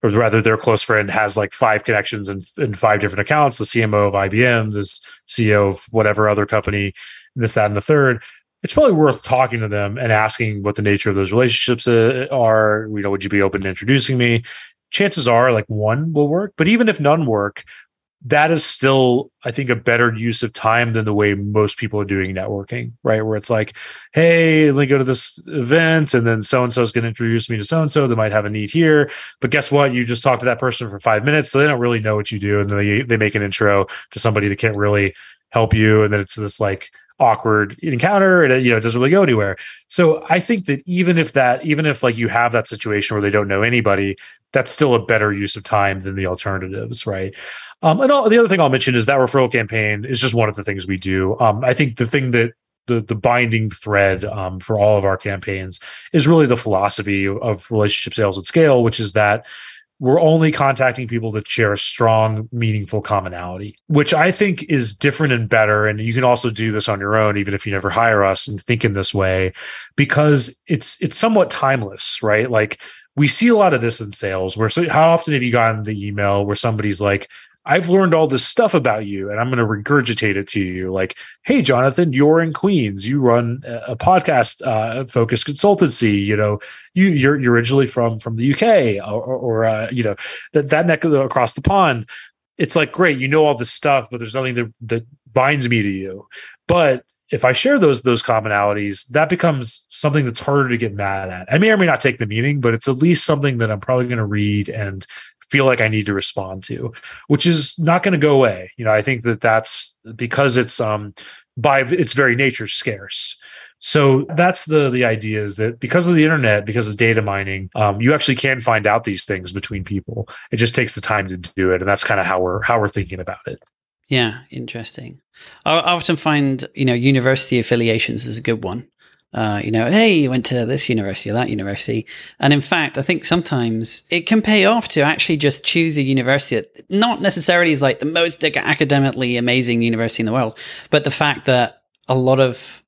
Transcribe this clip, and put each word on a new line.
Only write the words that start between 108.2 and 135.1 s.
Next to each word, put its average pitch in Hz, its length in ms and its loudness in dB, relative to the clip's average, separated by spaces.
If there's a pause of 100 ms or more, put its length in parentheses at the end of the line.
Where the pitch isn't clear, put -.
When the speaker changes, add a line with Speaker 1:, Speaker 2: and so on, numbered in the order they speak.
Speaker 1:
away. 104 440 2
You 120 80 -8
know, 110 60 2
I 107 100 2
think 120 220 -4
that 117 180 -2
that's - 580 0 (160)
because 123 400 -2
it's, 120 240 0
um, 107 340 -4 (440)
by 139 260 2
v-, 143 140 -2
its 143 160 0
very 127 240 2
nature 127 280 -2
scarce. - 720 -8 (420)
So 139 460 2 (120)
that's 180 260 2
the, 151 260 2
the 123 140 0
idea 110 400 -2
is 101 140 -8
that 113 240 -4
because 175 260 0
of 175 80 4
the 156 80 6
internet, 120 420 2
because 110 220 -2
of 104 80 -6
data 113 260 2
mining, 98 540 -6
um, 104 240 0
you 123 140 2
actually 143 220 0
can 131 260 -2
find 110 260 0
out 113 160 2
these 95 220 -4
things 90 260 -6
between 95 320 -8
people. 104 460 -8 (200)
It 117 80 -4
just 117 180 2
takes 123 200 0
the 107 60 -8
time 101 260 -2
to 92 80 -8
do 92 380 0
it. 90 80 0
And 95 80 -2
that's 98 160 2
kinda 98 180 0
how 92 160 0
we're, 92 220 -2
how 117 180 0
we're 107 80 0
thinking 92 320 -6
about 90 280 -12
it. - 140 -12 (480)
Speaker 2:
Yeah, 123 420 -2
interesting. 120 680 -14 (460)
I, 160 140 2
I 170 120 0
often 170 240 0
find, 139 580 0
you 139 120 -2
know, 123 80 2
university 131 640 2
affiliations 117 680 -2
is 113 120 -8
a 120 40 -10
good 113 220 -4
one. 95 240 -10 (460)
Uh, 107 280 -2
you - 80 -6
know, 113 220 0
"Hey, 214 220 4
you 147 160 2
went 127 160 -2
to 123 200 -2
this 135 220 -4
university 98 420 -4
or 104 40 -4
that 123 160 -2
university." 104 560 -6 (340)
And 139 140 4
in 143 80 2
fact, 151 360 -2
I 135 40 -4
think 170 240 -4
sometimes 117 840 -2
it 170 120 0
can 220 200 2
pay 214 220 2
off 220 260 2
to 151 120 0
actually 156 340 0